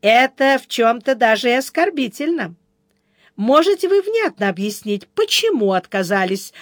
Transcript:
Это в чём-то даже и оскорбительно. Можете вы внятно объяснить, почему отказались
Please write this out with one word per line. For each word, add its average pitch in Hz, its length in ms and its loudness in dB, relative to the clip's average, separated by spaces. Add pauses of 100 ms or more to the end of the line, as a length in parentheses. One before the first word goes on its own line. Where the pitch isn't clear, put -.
Это 254 600 2
в - 60 -20
чём-то 233 460 0
даже 220 360 0
и 240 40 2
оскорбительно. 277 1000 -4 (800)
Можете 311 520 2
вы 392 140 2
внятно 403 480 -2
объяснить, 202 600 -6
почему 339 640 0
отказались 190 880 -2